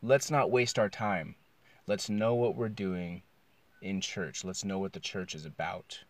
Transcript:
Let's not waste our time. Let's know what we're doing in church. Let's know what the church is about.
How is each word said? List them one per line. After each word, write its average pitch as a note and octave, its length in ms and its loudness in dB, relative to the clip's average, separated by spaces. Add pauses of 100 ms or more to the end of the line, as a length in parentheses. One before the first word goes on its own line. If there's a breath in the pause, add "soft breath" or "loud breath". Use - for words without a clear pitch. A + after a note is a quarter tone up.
Let's C3+ 240 6
not C3+ 220 4
waste B2 260 4
our A2 120 6
time. G2 460 -2 (520 soft breath)
Let's G2+ 220 0
know A2 260 4
what A#2+ 220 2
we're A#2 100 0
doing F#2 540 -4 (600)
in F#2+ 200 -2
church. - 420 -6
Let's F#2 220 -6
know G2 120 -2
what F#2+ 140 -2
the F2+ 80 -10
church F#2 340 -6
is D#2 120 -10
about. E2 640 -8